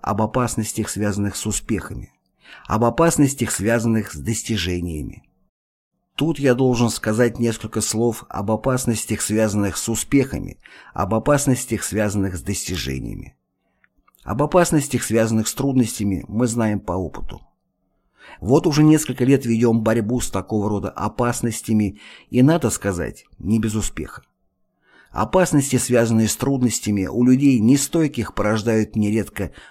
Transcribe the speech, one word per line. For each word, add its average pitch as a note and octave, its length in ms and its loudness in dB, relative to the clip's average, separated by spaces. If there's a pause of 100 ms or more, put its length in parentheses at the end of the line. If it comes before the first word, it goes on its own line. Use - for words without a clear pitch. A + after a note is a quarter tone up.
об G#2 200 -2
опасностях, A2 680 -2
связанных G2+ 460 -2
с - 120 -8
успехами, - 640 -6 (540)
об A2 180 0
опасностях, C3+ 680 2
связанных A2 600 0
с - 40 -12
достижениями. F2 1080 -4 (880)
Тут D#3 240 -2
я C3+ 160 4
должен A#2+ 360 2
сказать A2+ 500 0
несколько A2 400 -2
слов A2+ 480 -2
об G#2 240 -4
опасностях, A2 680 -2
связанных G#2 560 0
с - 120 -6
успехами, B2+ 720 -2 (340)
об G2 200 -2
опасностях, C3 680 0
связанных G2 540 -2
с D#2 60 -8
достижениями. B1+ 920 -8 (840)
Об A#2 220 -4
опасностях, D3+ 580 2
связанных A2 460 2
с - 60 -8
трудностями, A2+ 760 0
мы A#2 180 -2
знаем A2 320 0
по - 140 -6
опыту. - 480 -6 (1000)
Вот C3+ 260 2
уже D3+ 160 4
несколько D3+ 420 4
лет C3 200 4
ведем A2+ 380 2
борьбу A2+ 380 0
с - 100 -6
такого G#2 380 -2
рода G2+ 220 -2
опасностями, A2 1080 -2 (320)
и, B2+ 120 4
надо D3 280 4
сказать, E2+ 560 -6 (120)
не G#2+ 200 0
без A2 160 -2
успеха. - 480 -6 (880)
Опасности, D3+ 680 2
связанные A#2 520 2
с - 80 -4
трудностями, A2 720 0
у A2+ 180 0
людей C3 340 6
нестойких C#3 760 2
порождают G#2+ 600 0
нередко G#2 560 -2 (200)